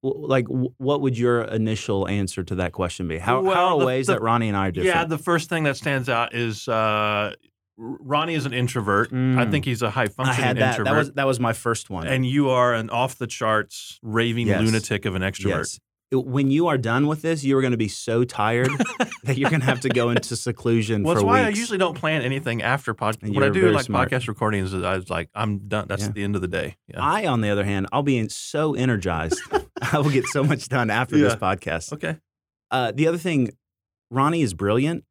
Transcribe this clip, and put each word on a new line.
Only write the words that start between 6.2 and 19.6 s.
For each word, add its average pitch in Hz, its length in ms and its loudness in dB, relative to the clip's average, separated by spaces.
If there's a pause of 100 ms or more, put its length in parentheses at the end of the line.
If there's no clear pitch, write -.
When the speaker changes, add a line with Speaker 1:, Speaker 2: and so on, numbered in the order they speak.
Speaker 2:
is, 117 340 -4
uh, 107 680 2 (480)
R-, 117 200 -10
Ronnie 151 340 -2
is 139 100 -2
an 131 80 -4
introvert. 117 580 0
I 131 40 -6
Speaker 1:
Mm. 127 360 2
Speaker 2:
think - 140 0
he's 120 160 -2
a 113 80 0
high 120 140 -2
Speaker 1:
I 107 40 0
Speaker 2:
functioning 123 400 -2
Speaker 1:
had 123 100 0
that. 127 140 2
Speaker 2:
introvert. 113 200 -2
Speaker 1:
That 113 60 4
was, 143 160 0
that 139 140 0
was 127 140 0
my 117 120 0
first - 360 -4
one. 85 180 -6
Speaker 2:
And 131 180 0
you 139 240 2
are 123 240 4
an 113 160 -2
off 127 280 -2
the 120 100 -6
charts - 760 -4
raving 113 460 0
Speaker 1:
Yes. 98 140 2
Speaker 2:
lunatic 110 440 0
of 95 100 -2
an 92 60 -2
extrovert. 95 260 -4
Speaker 1:
Yes. 85 320 -2 (320)
It, 131 140 0
when 135 240 0
you 160 180 2
are 147 100 2
done 120 300 2
with 151 140 -2
this, 160 220 -2
you 135 140 4
are 131 40 4
gonna 123 160 2
be 110 100 0
so 117 380 0
tired 117 420 0
Speaker 2:
<laughs> - 560 -2
Speaker 1:
that 127 140 0
you're 143 120 2
gonna 151 140 2